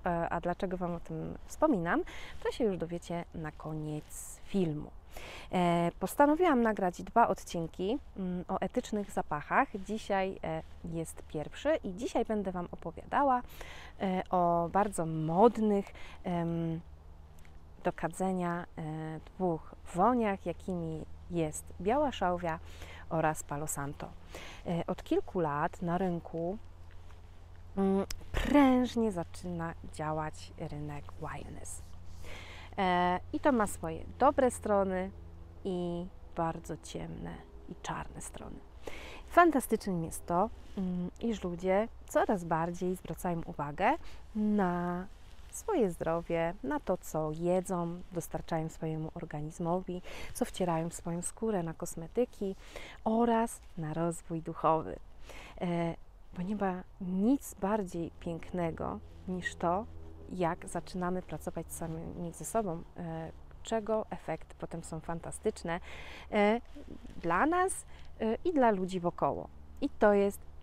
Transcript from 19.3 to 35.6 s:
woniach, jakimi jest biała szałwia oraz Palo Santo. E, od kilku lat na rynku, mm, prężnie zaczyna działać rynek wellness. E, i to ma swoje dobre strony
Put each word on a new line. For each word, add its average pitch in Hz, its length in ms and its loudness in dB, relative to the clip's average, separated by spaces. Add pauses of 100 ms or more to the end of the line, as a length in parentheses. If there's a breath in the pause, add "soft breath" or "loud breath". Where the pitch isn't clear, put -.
woniach, 208 520 4
jakimi 165 580 -4 (260)
jest 160 340 -2 (160)
biała 247 320 4
szałwia 175 460 2 (520 loud breath)
oraz 156 320 4
Palo 147 240 -4
Santo. 143 420 -4 (580 loud breath)
E, 170 200 0
od - 160 -2
kilku 320 380 2
lat 151 420 2
na 175 160 2
rynku, 175 600 0 (1200)
mm, 196 300 4 (260)
prężnie 254 800 6
zaczyna 170 640 -4 (180)
działać 156 640 -4
rynek 147 460 -6 (160)
wellness. 139 640 -8 (960 loud breath)
E, 180 420 4 (120)
i 311 80 0
to 302 120 6
ma 220 140 6
swoje 165 380 -4 (140)
dobre 262 320 8
strony 190 600 2 (540)